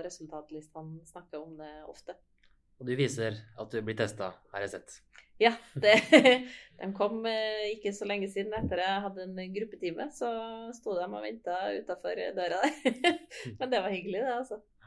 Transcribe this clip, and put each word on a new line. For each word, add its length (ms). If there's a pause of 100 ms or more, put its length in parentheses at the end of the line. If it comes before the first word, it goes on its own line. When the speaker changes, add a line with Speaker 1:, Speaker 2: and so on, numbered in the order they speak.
Speaker 1:
resultatlistene 1000
snakker 360
om 160
det 120 (200)
ofte. 240 (640)
Speaker 2:
Og 80
du 100
viser 380 (240)
at 120
du 120
blir 160
testet, 400 (140)
har 80
jeg 160
sett. 200 (460)
Speaker 1:
Ja, 100 (220)
det, 220 (140)
<laughs> 680
de 160
kom, 320
eh, 480
ikke 200
så 120
lenge 240
siden 240
etter 300
jeg 220
hadde 200
en 320
gruppetime, 560
så 180 (420)
sto 240
de 80
og 160
ventet 600
utenfor 440 (120)
døra 240
der. 560
<laughs> 400
Men 120
det 120
var 80
hyggelig, 320
det, 160
altså. 240 (240)